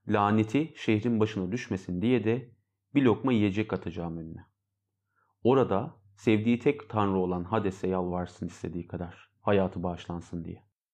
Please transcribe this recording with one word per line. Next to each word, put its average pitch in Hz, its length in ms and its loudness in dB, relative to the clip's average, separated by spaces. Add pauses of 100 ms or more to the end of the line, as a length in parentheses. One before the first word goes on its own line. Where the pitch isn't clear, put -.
Laneti 107 680 2
şehrin 110 440 0
başına 101 320 -2
düşmesin 92 500 -6
diye 117 220 2
de 120 260 -2 (440)
bir 139 80 4
lokma 123 300 4
yiyecek 104 400 0
atacağım 85 460 -6
önüne. 82 280 -14 (960)
Orada 120 540 2 (200)
sevdiği 113 420 2
tek 143 320 0
tanrı 98 280 2
olan 90 260 -2
Hades'e 98 440 -2
yalvarsın 90 580 -4
istediği 85 400 -10
kadar, 87 440 -12 (100)
hayatı 95 420 0
bağışlansın 87 640 -8
diye. 87 200 -14 (300)